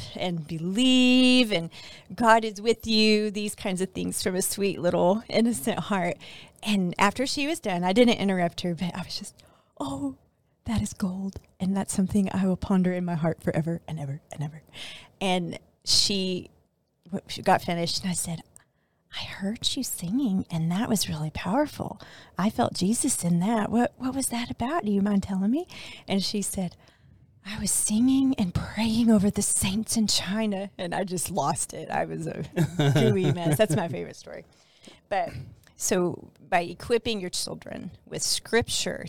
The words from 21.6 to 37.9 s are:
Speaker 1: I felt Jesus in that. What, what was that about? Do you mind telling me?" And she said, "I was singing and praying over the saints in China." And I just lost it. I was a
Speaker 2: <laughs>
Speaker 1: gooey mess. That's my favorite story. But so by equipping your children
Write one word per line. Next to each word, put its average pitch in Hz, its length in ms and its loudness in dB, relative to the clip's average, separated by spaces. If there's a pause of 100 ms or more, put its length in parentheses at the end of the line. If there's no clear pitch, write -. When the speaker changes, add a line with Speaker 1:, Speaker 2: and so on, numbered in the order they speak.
Speaker 1:
I 190 120 2
felt - 240 0
Jesus 233 500 0
in 170 160 4
that. 208 320 0
What, 240 260 2
what 254 160 -4
was 269 140 -2
that 240 240 -4
about? 269 340 -2
Do 208 60 0
you 202 100 2
mind 202 220 2
telling 196 280 0
me?" 330 160 0 (400)
And 196 160 0
she 208 180 -4
said, 190 340 -6 (720)
"I 208 140 -10
was 208 120 -2
singing 262 640 4
and 185 160 0
praying 226 560 2
over 208 220 8
the 202 100 -2
saints 202 560 0
in 220 100 4
China." 202 720 -2
And 175 160 -6
I 160 120 -2
just 175 260 -4
lost 156 420 -2
it. 156 160 -12
I 156 160 0
was 160 220 -8
a - 160 -6 (340)
Speaker 2:
<laughs> 143 160 4
Speaker 1:
gooey 185 380 4
mess. 165 260 0
That's - 180 4
my 180 120 0
favorite 98 300 -8
story. - 260 -16 (640)
But 180 200 -2 (500)
so - 520 -2 (180)
by 175 120 2
equipping 220 580 -2
your 180 100 -8
children - 600 -10 (160)